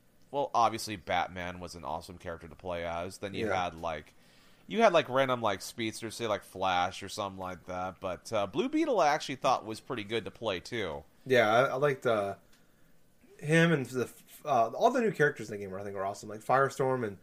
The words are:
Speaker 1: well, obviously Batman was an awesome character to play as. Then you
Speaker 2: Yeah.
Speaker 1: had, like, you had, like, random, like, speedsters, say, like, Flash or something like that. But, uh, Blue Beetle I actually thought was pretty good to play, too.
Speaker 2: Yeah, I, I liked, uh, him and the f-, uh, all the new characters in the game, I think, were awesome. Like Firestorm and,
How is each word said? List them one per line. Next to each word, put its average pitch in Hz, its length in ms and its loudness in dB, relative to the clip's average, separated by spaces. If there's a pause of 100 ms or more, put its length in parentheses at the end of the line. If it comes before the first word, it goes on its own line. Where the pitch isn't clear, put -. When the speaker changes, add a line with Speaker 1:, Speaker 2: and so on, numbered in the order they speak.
(300)
Speaker 1:
well, 139 240 -4
obviously 107 420 0
Batman 90 640 -4
was 87 140 -12
an 85 100 -14
awesome 85 340 -8
character 82 300 -12
to 73 80 -18
play 87 280 -6
as. 85 340 -6
Then 98 160 -8
you 95 140 -2
Speaker 2:
Yeah. 92 160 0
Speaker 1:
had, 85 100 -4
like, 82 400 -8 (520)
you 208 160 0
had, 208 100 6
like, 156 160 4
random, 127 340 2
like, 101 200 0
speedsters, 110 540 -6
say, 117 100 -4
like, 101 160 0
Flash 92 600 0
or 98 60 -10
something 95 320 -6
like 90 260 -8
that. 90 340 -6
But, 90 320 -6
uh, 101 140 2
Blue 151 220 -2
Beetle 302 320 2
I 151 80 6
actually 147 280 0
thought 131 300 2
was 110 140 -8
pretty 117 240 -6
good 107 200 -2
to 98 60 -8
play, 110 300 -4
too. 85 440 -6 (200)
Speaker 2:
Yeah, 120 240 6
I, 117 160 6
I 127 100 0
liked, 135 320 0
uh, 101 300 0 (1040)
him 165 340 4
and 139 140 2
the 120 180 -4
f-, - 180 -10 (240)
uh, 117 220 4
all 190 220 4
the 254 100 2
new 226 120 2
characters 139 380 2
in 104 80 -6
the 101 60 -8
game, 95 100 -8
I 98 100 -8
think, 101 100 -8
were 98 120 -4
awesome. 104 240 -8
Like 107 100 -10
Firestorm 131 640 2
and, 98 160 -8